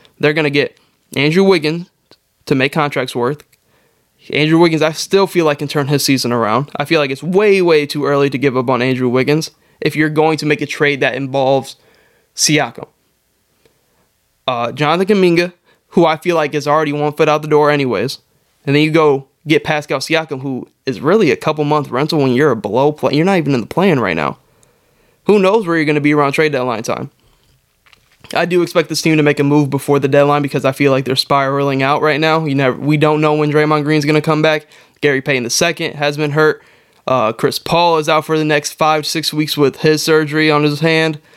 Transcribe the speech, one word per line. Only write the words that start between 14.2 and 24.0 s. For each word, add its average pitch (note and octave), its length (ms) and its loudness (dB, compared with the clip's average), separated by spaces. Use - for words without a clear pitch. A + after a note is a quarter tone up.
Uh, A#2+ 260 -4
Jonathan E3 440 0
Kuminga, F3+ 360 2
who F3 180 4
I D#3+ 100 2
feel F3 200 -2
like D3+ 180 -2
is C#3+ 120 -4
already D3 260 0
one D3 200 -2
foot D#3 160 0
out D3+ 140 0
the D3+ 60 -10
door D3 220 4
anyways. C3 500 -2
And C#3 80 0
then D3 80 4
you D#3 80 2
go D3 380 2
get D3+ 160 2
Pascal D3+ 360 -4
Siakam, D3+ 420 -4
who C3 280 -8
is A#2 140 -6
really F3 300 2
a - 60 2
couple D#3 280 -4
month D3 260 -2
rental D3 280 -2
when C3+ 140 2
you're C#3 180 2
a A2+ 60 0
below A#2 360 0
play-, C3+ 220 -2
you're D#3 120 2
not G3 100 2
even C#3+ 180 0
in B2 60 0
the G2+ 60 -8
play-in E3 340 0